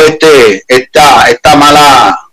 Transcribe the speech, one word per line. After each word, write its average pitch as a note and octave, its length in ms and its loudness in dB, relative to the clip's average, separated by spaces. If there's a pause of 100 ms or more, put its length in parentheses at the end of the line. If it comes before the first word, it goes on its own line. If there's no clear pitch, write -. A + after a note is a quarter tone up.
este, C#3 580 0
esta, B2+ 640 0
esta D3+ 240 -2
mala, C#3+ 640 0 (140)